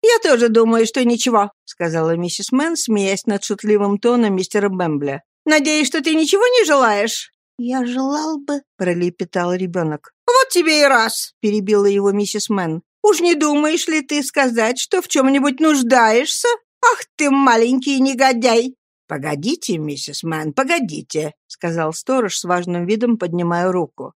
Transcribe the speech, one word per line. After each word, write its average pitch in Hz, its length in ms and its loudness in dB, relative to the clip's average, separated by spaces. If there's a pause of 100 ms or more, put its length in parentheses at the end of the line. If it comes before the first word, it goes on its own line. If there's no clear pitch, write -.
«Я 466 180 4
тоже 240 280 2
думаю, 226 360 4
что 254 180 -2
ничего», 226 480 0 (140)
сказала 165 500 -2
миссис 175 360 -6
Мэн, 311 260 0
смеясь 196 480 -2
над 202 180 -2
шутливым 202 540 0
тоном 233 380 2
мистера 202 340 -2
Бэмбля. 151 540 -4 (220)
«Надеюсь, 302 420 2
что 320 140 -4
ты 320 140 -2
ничего 349 320 2
не 494 180 4
желаешь?» 233 680 0 (260)
«Я 247 280 -4
желал 285 520 -4
бы», 285 240 -6 (160)
пролепетал 175 760 -2
ребёнок. 170 580 -6 (160)
«Вот 523 220 4
тебе 311 320 2
и 285 40 6
раз», 233 560 0
перебила 208 440 2
его 202 260 2
миссис 202 380 -4
Мэн. 175 340 -2 (180)
«Уж 381 200 4
не 349 140 4
думаешь 302 520 0
ли 311 140 0
ты 294 220 -4
сказать, 247 540 0
что - 240 -2
в - 60 -12
чём-нибудь 269 520 2
нуждаешься? 254 920 2 (340)
Ах 480 220 2 (100)
ты, 294 140 0
маленький 262 720 2
негодяй!» 254 720 2 (320)
«Погодите, 156 680 -4
миссис 147 460 -10
Мэн, 156 300 -6
погодите», 160 800 -4 (140)
сказал 165 460 -6
сторож 247 440 -4
с - 60 -8
важным 175 420 -2
видом, 220 320 0
поднимая 175 540 -2
руку. 165 480 -6